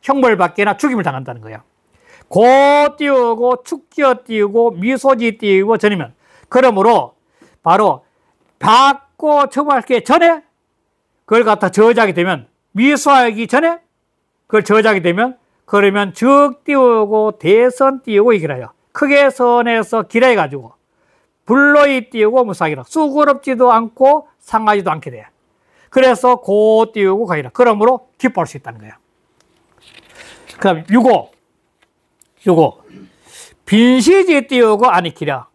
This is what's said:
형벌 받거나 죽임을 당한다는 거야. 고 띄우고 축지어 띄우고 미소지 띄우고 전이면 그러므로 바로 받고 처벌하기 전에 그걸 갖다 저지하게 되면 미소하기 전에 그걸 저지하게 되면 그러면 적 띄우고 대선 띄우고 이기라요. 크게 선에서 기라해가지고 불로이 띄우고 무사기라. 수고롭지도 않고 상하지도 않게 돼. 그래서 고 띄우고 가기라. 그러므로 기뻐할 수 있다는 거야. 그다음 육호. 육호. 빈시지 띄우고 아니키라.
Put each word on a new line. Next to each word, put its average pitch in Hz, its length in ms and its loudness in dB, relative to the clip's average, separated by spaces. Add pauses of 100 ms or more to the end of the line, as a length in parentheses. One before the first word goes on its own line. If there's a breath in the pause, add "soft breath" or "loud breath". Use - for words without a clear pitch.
형벌 262 340 0
받거나 196 400 -2
죽임을 247 280 -4
당한다는 131 380 -8
거야. 110 200 -20 (640 soft breath)
고 202 140 0 (540)
띄우고 247 680 -2
축지어 269 600 -4
띄우고 220 480 -2
미소지 233 680 -2
띄우고 202 400 0
전이면 185 360 -4 (340 soft breath)
그러므로 214 680 0 (480 soft breath)
바로 175 420 0 (540)
받고 277 920 0
처벌하기 262 540 -4
전에 330 380 0 (840)
그걸 226 200 0
갖다 208 260 0
저지하게 220 420 2
되면 170 360 -4 (240)
미소하기 247 760 0
전에 330 320 -2 (680)
그걸 - 180 -2
저지하게 208 360 0
되면 196 380 -4 (260)
그러면 202 480 -2
적 277 520 0
띄우고 220 760 0
대선 247 640 0
띄우고 220 320 0
이기라요. 147 380 -8 (200)
크게 285 380 2
선에서 240 720 -2
기라해가지고 180 680 -2 (720)
불로이 285 640 2
띄우고 233 340 0
무사기라. 156 420 -6
수고롭지도 277 840 0
않고 262 560 0 (100)
상하지도 208 520 -2
않게 151 200 -10
돼. 113 160 -20 (640)
그래서 247 460 2
고 220 560 0
띄우고 196 340 -2
가기라. 151 260 -6
그러므로 240 560 0 (100)
기뻐할 196 280 -4
수 - 100 -18
있다는 120 240 -18
거야. 107 180 -20 (1600 loud breath)
그다음 165 340 -2
육호. 226 400 2 (1160)
육호. 160 360 0 (840 loud breath)
빈시지 262 840 2
띄우고 233 420 0
아니키라. 156 680 -4